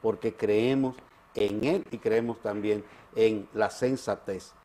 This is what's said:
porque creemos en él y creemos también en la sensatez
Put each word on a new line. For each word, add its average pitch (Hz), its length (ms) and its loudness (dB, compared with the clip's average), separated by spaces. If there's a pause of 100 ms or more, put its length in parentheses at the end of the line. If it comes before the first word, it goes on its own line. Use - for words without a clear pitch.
porque 110 320 -2
creemos 127 600 2 (400)
en 104 280 0
él 165 280 0
y 113 80 -8
creemos 117 420 0
también 104 420 -2 (320)
en 110 380 2
la - 160 2
sensatez 107 840 -4 (120)